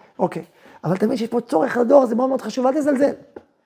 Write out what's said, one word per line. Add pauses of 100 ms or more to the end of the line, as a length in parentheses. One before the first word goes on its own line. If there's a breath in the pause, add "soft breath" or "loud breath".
(180 soft breath)
אוקיי. (400 soft breath)
אבל
תמיד
שיש
פה
צורך
לדור,
זה
מאוד
מאוד
חשוב,
אל
תזלזל. (540)